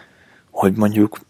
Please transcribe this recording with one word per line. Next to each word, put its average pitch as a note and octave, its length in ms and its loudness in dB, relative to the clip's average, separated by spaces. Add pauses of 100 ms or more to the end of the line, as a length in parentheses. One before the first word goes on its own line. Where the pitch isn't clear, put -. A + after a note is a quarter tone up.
(520)
hogy G2 240 0
mondjuk, G#2+ 440 0 (100)